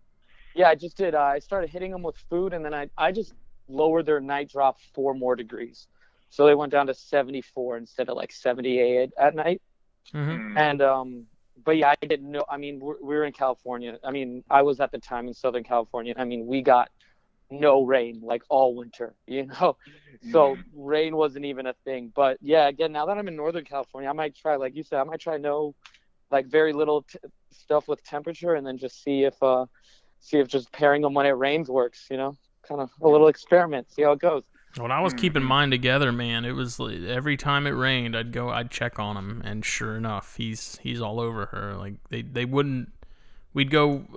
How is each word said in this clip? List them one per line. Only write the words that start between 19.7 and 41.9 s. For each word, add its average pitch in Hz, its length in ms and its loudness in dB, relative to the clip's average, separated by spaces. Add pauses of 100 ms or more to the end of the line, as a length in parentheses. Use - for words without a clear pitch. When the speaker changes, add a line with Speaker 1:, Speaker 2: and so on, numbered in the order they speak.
Speaker 1:
So 139 260 6
Speaker 3:
Mm. - 60 -16 (100)
Speaker 1:
rain 156 420 -2
wasn't 143 280 0
even 135 220 -8
a 127 80 -6 (100)
thing. 127 300 -8
But 135 260 2
yeah, 147 280 6
again, 156 240 -2
now 151 140 -4
that 202 120 -2
I'm 202 100 -6
in 165 80 -10
Northern 156 280 -4
California, 135 440 -10
I 143 60 -2
might 156 200 -6
try, 151 220 -2
like 131 180 -4
you 156 80 -10
said, 151 180 -4
I 135 40 0
might 160 160 -10
try 160 160 -6
no, 147 380 -4 (560)
like, 135 160 0
very 156 260 4
little 151 300 0
t-, - 160 -18 (340)
stuff - 360 -2
with 147 160 -4
temperature 165 500 -4
and 139 120 -2
then 131 120 -8
just - 240 -12
see 139 220 2
if, 135 180 0
uh, 127 240 2 (540)
see - 180 0
if 135 100 4
just 127 240 -4
pairing 147 320 2
'em 143 100 0
when 143 120 2
it 139 60 4
rains 139 380 0
works, 123 400 -2
you 135 60 -6
know? 135 200 -6 (300)
Kinda 143 220 -8 (140)
a 160 60 6
little 151 200 10
experiment, 156 640 2
see 143 100 -2
how 147 100 6
it 143 80 0
goes. 156 240 0 (340)
Speaker 2:
What 120 120 -6
I 139 100 0
was 180 120 0
keeping 165 300 0
Speaker 3:
Mm-hmm. 131 60 0
Speaker 2:
mine 139 220 4
together, 127 400 2
man, 120 360 -2
it 123 60 -4
was, 127 280 -6
like, 107 220 -6
every 131 340 -2
time 143 300 0
it 143 60 -2
rained, 127 440 -2
I'd 117 160 -6
go, 120 180 -4
I'd 120 200 -4
check - 280 -6
on 104 200 -4
him, 101 260 -8
and 107 200 -8
sure 110 320 -6
enough, 110 400 -6
he's, 110 460 -10
he's 123 200 -6
all 110 180 -6
over 113 260 -6
her. 101 300 -10
Like, 98 180 -12 (140)